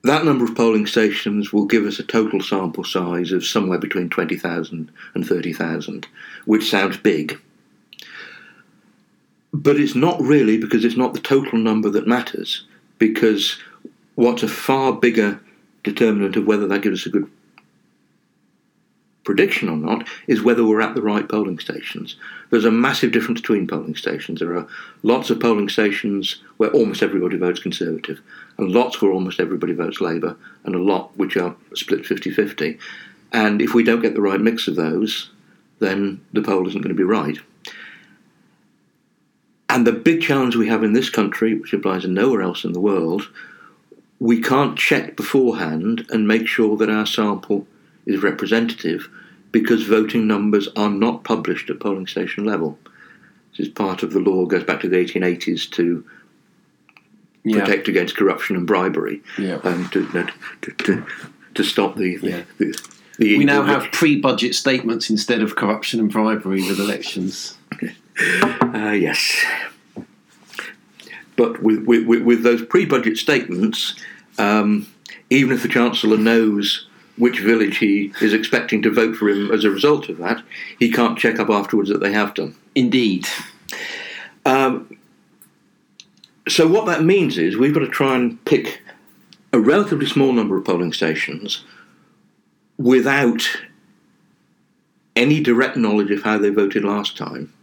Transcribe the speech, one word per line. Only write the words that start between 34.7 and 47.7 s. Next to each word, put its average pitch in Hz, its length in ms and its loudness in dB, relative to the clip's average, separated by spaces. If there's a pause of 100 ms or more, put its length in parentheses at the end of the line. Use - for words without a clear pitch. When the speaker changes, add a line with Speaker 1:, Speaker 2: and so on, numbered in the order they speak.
Speaker 1:
those, 87 540 -2 (500)
then 98 400 -2 (120)
the 107 100 0
poll 92 260 0
isn't 101 140 -6
gonna 92 120 -4
be 95 80 0
right. 90 360 0 (2250)
And 123 180 2
the 117 60 6
big 160 300 2
challenge 131 320 2
we 113 140 2
have 113 160 2
in 104 80 2
this 101 180 2
country, 110 440 0
which - 180 -6
applies 95 340 -2
nowhere 98 360 2
else 90 220 -4
in 87 80 -4
the 87 80 -4
world, 95 480 0 (920)
we 117 200 4
can't 131 380 0
check - 380 0
beforehand 113 960 0
and 110 180 0
make 113 180 2
sure 107 300 0
that 104 120 2
our 107 160 0
sample 101 600 -2 (400)